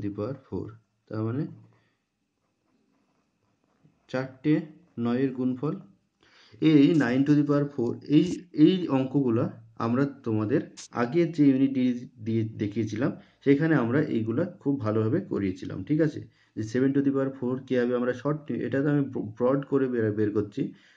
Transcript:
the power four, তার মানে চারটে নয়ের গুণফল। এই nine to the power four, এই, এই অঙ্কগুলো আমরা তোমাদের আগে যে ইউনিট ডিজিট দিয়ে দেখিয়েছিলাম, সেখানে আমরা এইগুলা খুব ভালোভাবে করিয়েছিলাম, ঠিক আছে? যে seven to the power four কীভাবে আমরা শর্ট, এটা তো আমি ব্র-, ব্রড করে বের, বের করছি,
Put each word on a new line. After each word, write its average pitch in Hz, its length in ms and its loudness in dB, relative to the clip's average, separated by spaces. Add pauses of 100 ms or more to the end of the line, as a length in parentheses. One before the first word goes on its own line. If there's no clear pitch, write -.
the 101 160 -6
power 123 180 -6 (100)
four, 92 200 -8 (420)
তার 110 180 -8
মানে 131 160 -4 (2750)
চারটে 131 440 -2 (520)
নয়ের 127 320 0
গুণফল। 127 360 -4 (960)
এই 147 160 8 (160)
nine 123 240 2
to 147 120 4
the 143 120 4
power 143 240 2
four, 120 180 -2 (240)
এই, 175 80 6 (400)
এই 180 100 8 (220)
অঙ্কগুলো 131 480 0 (400)
আমরা 123 200 2 (220)
তোমাদের 110 340 0 (420)
আগে 135 180 0 (140)
যে 147 160 2
ইউনিট 135 280 2
ডিজিট 123 220 0 (260)
দিয়ে 113 160 0 (200)
দেখিয়েছিলাম, 107 480 -2 (340)
সেখানে 151 380 4
আমরা 120 180 0 (160)
এইগুলা 113 280 -2 (180)
খুব 139 120 -2 (100)
ভালোভাবে 110 340 0 (140)
করিয়েছিলাম, 101 460 -6 (100)
ঠিক 156 180 0
আছে? 107 140 -6 (360)
যে 113 60 -6 (100)
seven 135 240 2
to 139 100 2
the 135 100 2
power 135 220 -2
four 127 160 -4 (120)
কীভাবে 123 340 0
আমরা 123 200 0
শর্ট, 151 200 -2 (260)
এটা 123 180 -2
তো 151 100 0
আমি 143 180 2
ব্র-, 110 240 -6
ব্রড 131 240 2 (100)
করে 135 220 2
বের, 117 120 0 (140)
বের 107 180 0
করছি, 104 260 -2 (340)